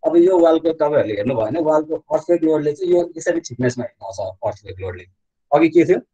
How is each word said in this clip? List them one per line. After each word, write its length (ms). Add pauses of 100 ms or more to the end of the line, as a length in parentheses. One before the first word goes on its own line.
अब 120
यो 200
वालको 360
तपाईँहरूले 400
हेर्नुभयो 320
भने 140
वालको 540
earthquake 300
लोडले 300
चाहिँ 200
यो 240
यसरी 220
थिकनेसमा 460
हिर्काउँछ 600
earthquake 360
लोडले। 240 (500)
अघि 140
के 160
थियो 120 (160)